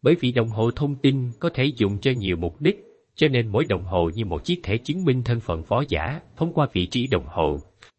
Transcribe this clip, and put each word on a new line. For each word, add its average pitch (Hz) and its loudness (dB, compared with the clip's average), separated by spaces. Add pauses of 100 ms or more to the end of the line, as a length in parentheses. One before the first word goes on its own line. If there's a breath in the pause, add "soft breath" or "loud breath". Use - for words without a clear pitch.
bởi 156 4
vì 123 0
đồng 117 0
hồ 110 0
thông 143 -2
tin 131 2
có 170 0
thể 131 0
dùng 107 0
cho 135 0
nhiều 92 -2
mục 85 -4
đích, 185 2 (360)
cho 156 4
nên 120 2
mỗi 110 2
đồng 90 0
hồ 87 2
như 113 -2
một 82 -6
chiếc 175 -2
thẻ 101 -2
chứng 170 -4
minh 127 2
thân 117 0
phận 82 -4
võ 120 0
giả, 90 -2 (180)
thông 170 -2
qua 147 2
vị 90 2
trí 123 -2
đồng 95 0
hồ. 76 0 (420 loud breath)